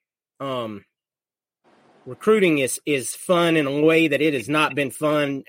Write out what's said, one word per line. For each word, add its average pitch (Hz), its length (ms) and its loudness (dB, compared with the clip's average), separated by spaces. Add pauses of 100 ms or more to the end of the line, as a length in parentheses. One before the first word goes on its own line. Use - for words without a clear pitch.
(380)
Um, 120 460 -8 (1200)
recruiting 175 520 2
is, 131 280 -4
is 139 280 -2
fun 170 420 2
in 151 100 2
a 143 140 -2
way 160 280 4
that 139 140 0
it 156 120 2
has 113 140 -6
not 147 280 0
been 139 160 -2
fun 147 560 -2